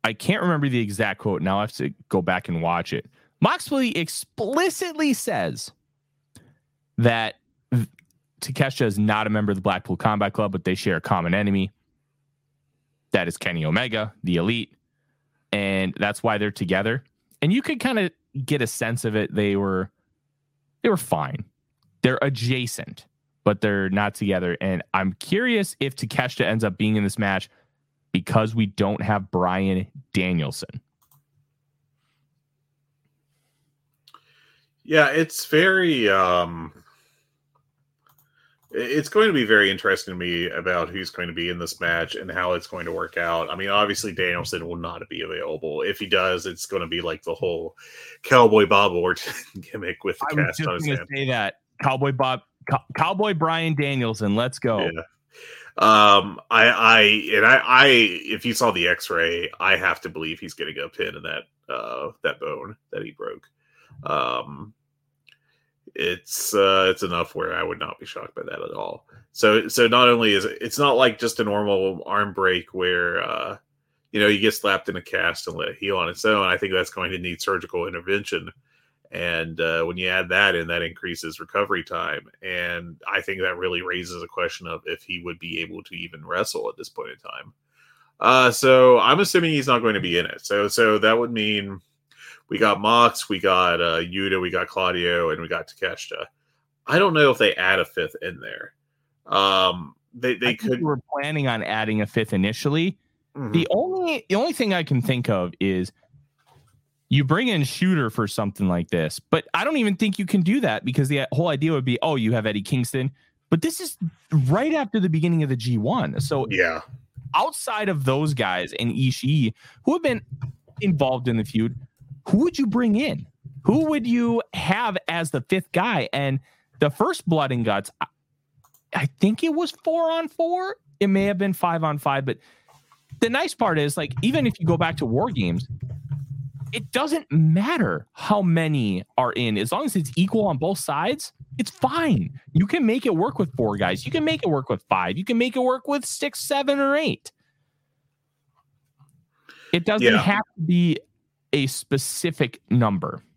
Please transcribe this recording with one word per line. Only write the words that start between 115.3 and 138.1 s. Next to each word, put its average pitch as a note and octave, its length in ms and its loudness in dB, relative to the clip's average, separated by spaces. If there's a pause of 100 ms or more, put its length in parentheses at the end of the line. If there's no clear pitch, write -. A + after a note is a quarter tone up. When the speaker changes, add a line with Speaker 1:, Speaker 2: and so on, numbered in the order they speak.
Speaker 1:
of C#3 40 -4
the C3 60 0
G A#2+ 240 -2
one. C#3+ 420 -2
So C#3 300 -2
Speaker 2:
Yeah. F2 300 0 (560)
Speaker 1:
outside G#3+ 520 -2
of D3+ 180 -2
those C#3+ 280 2
guys F#2 400 -2
and A#2 180 -2
Ishii, C3 600 0 (320)
who C4+ 80 2
have E4+ 100 -2
been B3+ 180 0 (600)
involved C3+ 480 0
in A#2 80 2
the A2 80 0
feud, A2+ 320 -2 (520)
who G3 100 4
would E4+ 200 2
you C4+ 80 0
bring G#3+ 300 2
in? C#4 280 -2 (380)
Who D4+ 240 4
would D4 180 -2
you A#3 380 2 (100)
have F#3 540 -2
as E3 240 -2
the B2+ 120 -4
fifth - 280 -2
guy? F3+ 420 0
And C3+ 280 -2 (400)
the D3 100 4
first D#4 380 -2
Blood D3 240 2
and A#2+ 120 -2
Guts, G2+ 240 0 (120)
I, - 60 -2 (880)
I C#3+ 100 -2 (140)
think G#3+ 240 2
it D#4+ 100 0
was E4+ 160 -2 (140)
four E4 260 0
on E4 160 -4
four. F4+ 480 -4 (240)
It G3+ 80 2
may G3 200 2
have G3+ 120 -2
been G3 140 0
five E3 320 -2
on D3+ 140 0
five, C#3 260 0
but C3 140 -4 (800)
the A#3 100 2
nice C#4+ 240 -2
part F3+ 240 0
is, D3 180 0
like, D3+ 160 -6 (100)
even B3+ 220 2
if A3+ 140 0
you E3 80 -2
go E3+ 100 2
back E3 200 0
to D3+ 100 -2
War D3 240 0
Games, G2+ 380 -2 (1040)
it A3 180 -8
doesn't D4 400 -2
matter D#3+ 840 2